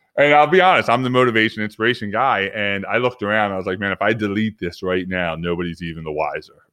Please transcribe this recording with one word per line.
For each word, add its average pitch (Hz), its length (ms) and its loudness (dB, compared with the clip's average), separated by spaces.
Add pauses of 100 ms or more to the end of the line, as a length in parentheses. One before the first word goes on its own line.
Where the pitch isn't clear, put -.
(180)
And 147 160 4
I'll 147 120 8
be 180 140 4
honest, 170 300 4
I'm 123 120 2
the 127 60 -2
motivation, 113 540 2
inspiration 110 480 -2
guy. 104 440 0
And 101 300 -4
I 104 140 -2
looked 123 240 -2
around, 104 300 0
I 95 40 -4
was 95 80 -6
like, 92 140 -4
"Man, 101 140 -2
if 92 100 -4
I 104 100 2
delete 107 460 -2
this 87 240 -8
right 92 260 -2
now, 90 260 -4
nobody's 85 480 -6
even 80 220 -10
the 78 80 -8
wiser," 76 600 -8